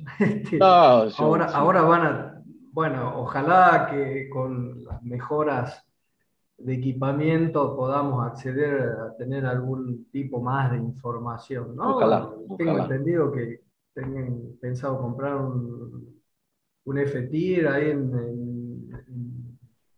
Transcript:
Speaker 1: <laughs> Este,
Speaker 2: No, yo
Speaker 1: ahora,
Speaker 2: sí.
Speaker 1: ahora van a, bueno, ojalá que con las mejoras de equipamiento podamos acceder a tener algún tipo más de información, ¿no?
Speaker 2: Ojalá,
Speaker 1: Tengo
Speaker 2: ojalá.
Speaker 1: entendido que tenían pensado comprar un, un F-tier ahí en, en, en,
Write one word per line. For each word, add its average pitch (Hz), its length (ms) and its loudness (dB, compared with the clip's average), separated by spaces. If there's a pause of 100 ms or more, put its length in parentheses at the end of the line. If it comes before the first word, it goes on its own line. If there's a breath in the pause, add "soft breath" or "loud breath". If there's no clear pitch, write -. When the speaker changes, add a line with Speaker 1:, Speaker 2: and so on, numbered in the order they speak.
Speaker 1:
<laughs> - 100 -16
Este, 208 400 0
Speaker 2:
No, 151 480 10
yo 104 180 -2
Speaker 1:
ahora, 160 240 4
Speaker 2:
sí. - 80 -4
Speaker 1:
ahora 165 260 4
van 165 200 6
a, - 400 -2 (300)
bueno, 131 480 -2
ojalá 165 680 4
que 135 400 -4
con 123 560 -6
las - 200 -10
mejoras 131 800 -4 (720)
de 127 160 -4
equipamiento 139 1040 0
podamos 131 500 -2
acceder 135 560 -2
a 113 340 -6
tener 131 300 -6
algún 127 640 -4
tipo 131 320 -6
más 127 300 0
de 117 60 -2
información, 117 1000 -8
¿no? 254 200 -2
Speaker 2:
Ojalá, 110 320 2 (300)
Speaker 1:
Tengo 170 140 0
Speaker 2:
ojalá. 95 100 0
Speaker 1:
entendido 143 480 0
que 117 300 -6 (340)
tenían 131 460 -8 (200)
pensado 127 400 -6
comprar 139 360 -4
un, 120 840 -8 (640)
un 139 120 -2
F-tier 151 680 0
ahí 151 220 2
en, 143 100 0
en, 120 920 -6 (160)
en, 123 520 -12 (400)